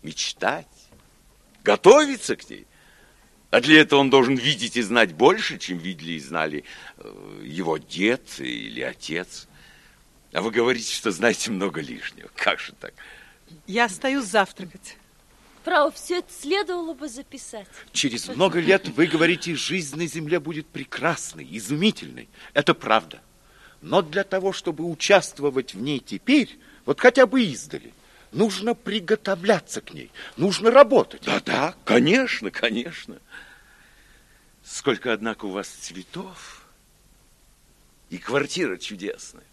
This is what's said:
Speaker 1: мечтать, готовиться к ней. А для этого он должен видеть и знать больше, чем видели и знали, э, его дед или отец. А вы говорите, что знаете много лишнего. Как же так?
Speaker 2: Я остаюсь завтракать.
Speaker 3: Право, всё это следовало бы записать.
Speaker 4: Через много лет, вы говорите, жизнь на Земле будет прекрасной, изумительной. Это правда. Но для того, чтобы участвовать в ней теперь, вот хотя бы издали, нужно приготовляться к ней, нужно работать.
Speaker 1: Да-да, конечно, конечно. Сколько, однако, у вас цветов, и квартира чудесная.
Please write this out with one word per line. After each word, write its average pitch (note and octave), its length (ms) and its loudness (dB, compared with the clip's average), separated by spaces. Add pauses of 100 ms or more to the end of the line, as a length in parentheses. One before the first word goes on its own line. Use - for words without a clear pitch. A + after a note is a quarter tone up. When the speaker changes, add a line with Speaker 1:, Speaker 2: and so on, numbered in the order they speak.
Speaker 1:
мечтать, A2 640 -6 (960)
готовиться B3 720 6
к - 140 -20
ней. G2 160 -16 (840)
А A#2+ 100 6
для D#3 200 8
этого C#3+ 200 6
он C3+ 100 2
должен C3+ 260 6
видеть B2 400 -2
и B2 60 0
знать G#2+ 300 2
больше, F3 460 2
чем F#2 200 -8
видели E2 340 -8
и D#2+ 80 -8
знали, D2+ 440 -4 (340)
э, G1+ 460 -18
его D#2+ 340 -4
дед F#2 440 -2 (160)
или A#1 420 -10
отец. D2+ 680 -10 (840)
А D#2+ 100 -2
вы A2 100 -4
говорите, A#2 420 0
что - 160 -4
знаете G#2 400 -2
много F#2 300 -4
лишнего. - 560 -14
Как - 240 0
же - 180 -12
так? - 160 -18 (720)
Speaker 2:
Я A#3 200 0
остаюсь C4+ 400 -4
завтракать. F#3 680 -4 (680)
Speaker 3:
Право, D4+ 260 2
всё - 300 -8
это - 120 -18
следовало E4+ 640 -4
бы C#4 140 -12
записать. A#3 580 -16 (260)
Speaker 4:
Через A#2+ 360 -4
много E3 320 2
лет, F3+ 280 2
вы D3+ 200 2
говорите, E3 480 0
жизнь D3+ 400 -6
на E3+ 100 -4
Земле E3 320 -4
будет D3+ 300 -8
прекрасной, C3 840 -6
изумительной. B2+ 800 -4 (260)
Это D3 180 2
правда. G#2+ 480 0 (600)
Но C#3+ 180 0
для E3+ 240 -4
того, F#3+ 280 -2
чтобы E3 360 -8
участвовать D3 840 0
в F#2 80 -12
ней C#3 160 -2
теперь, A#3+ 580 0 (300)
вот D3+ 140 -2
хотя B3+ 260 8
бы B3 160 0
издали, - 500 -8 (400)
нужно G#3 420 -2
приготовляться G3 1080 -2
к - 100 -20
ней, - 180 -16 (280)
нужно G3 320 2
работать. B3+ 540 6
Speaker 1:
Да-да, - 500 -2 (100)
конечно, B2+ 680 2
конечно. A#2 680 -6 (1500)
Сколько, - 480 -2
однако, G#2+ 340 -6
у F#2+ 40 -6
вас F#2+ 180 -8
цветов, - 960 -16 (1400)
и - 100 -14
квартира B2 600 -4
чудесная. - 760 -12